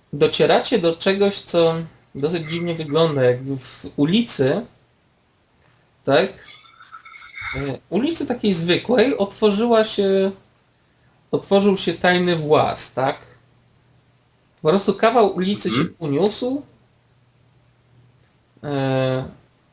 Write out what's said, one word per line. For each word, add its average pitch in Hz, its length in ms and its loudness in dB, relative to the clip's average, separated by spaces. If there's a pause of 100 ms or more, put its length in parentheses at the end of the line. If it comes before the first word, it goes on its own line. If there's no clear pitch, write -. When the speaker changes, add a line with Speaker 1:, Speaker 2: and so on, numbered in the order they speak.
(120)
Speaker 1:
docieracie 160 680 2
do 165 180 0
czegoś, 202 440 0
co 165 340 2 (400)
dosyć 156 360 -4
dziwnie 170 240 -4
wygląda, 156 480 0
jakby 131 340 0
w - 300 -14 (100)
ulicy, 170 720 0 (1400)
tak? 170 280 2 (1200)
E, 135 220 -6 (120)
ulicy 294 360 -2
takiej 233 260 -2
zwykłej 180 640 2
otworzyła 214 680 2
się, 196 460 0 (1000)
otworzył 196 460 2
się 180 180 -2
tajny 180 420 2
właz, 147 580 0
tak? 135 240 -2 (1400)
Po 160 60 0
prostu 196 260 2
kawał 226 420 2
ulicy 190 320 -2
Speaker 2:
Mhm. 127 180 0
Speaker 1:
się - 120 -8
uniósł, 208 640 -2 (2000)
e, 131 600 -2 (480)